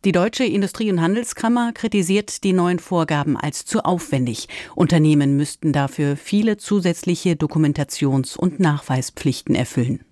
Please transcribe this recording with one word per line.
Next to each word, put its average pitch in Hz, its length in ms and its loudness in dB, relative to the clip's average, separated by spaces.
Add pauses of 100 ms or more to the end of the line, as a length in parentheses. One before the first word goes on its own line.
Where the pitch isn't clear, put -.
Die 190 100 2
Deutsche 214 320 2
Industrie- 202 460 0
und 180 80 2
Handelskammer 233 720 0
kritisiert 208 680 -2
die 190 100 2
neuen 180 260 2
Vorgaben 151 580 0
als - 280 -6
zu - 200 -2
aufwendig. 135 640 -2 (260)
Unternehmen 151 640 4
müssten 147 360 -2
dafür 143 420 0
viele 208 420 0
zusätzliche 185 760 0
Dokumentations- 147 1000 0
und 175 240 -2
Nachweispflichten 143 920 -2
erfüllen. - 460 0 (120)